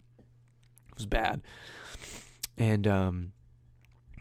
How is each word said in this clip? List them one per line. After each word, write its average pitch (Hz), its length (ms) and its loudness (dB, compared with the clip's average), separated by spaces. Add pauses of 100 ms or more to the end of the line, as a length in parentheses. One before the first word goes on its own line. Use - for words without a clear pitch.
(180)
It - 800 -20
was 107 100 -8
bad. - 360 0 (1160)
And, 107 280 4
um, 92 460 2 (880)